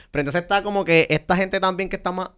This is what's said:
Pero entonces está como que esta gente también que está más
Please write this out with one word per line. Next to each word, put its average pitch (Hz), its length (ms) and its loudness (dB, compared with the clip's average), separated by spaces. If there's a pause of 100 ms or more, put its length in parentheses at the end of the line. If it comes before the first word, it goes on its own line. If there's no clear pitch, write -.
(120)
Pero 143 80 0
entonces 160 220 -2
está 196 200 0
como 202 220 -2
que 165 260 4
esta 156 260 0
gente 190 220 0
también 185 300 -2
que 196 80 -6
está 180 160 -4
más 185 260 -6